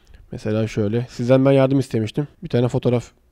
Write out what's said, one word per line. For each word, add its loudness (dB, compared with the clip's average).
mesela -4
şöyle, -2
sizden 2
ben 6
yardım 4
istemiştim. -4
Bir -12
tane 2
fotoğraf -2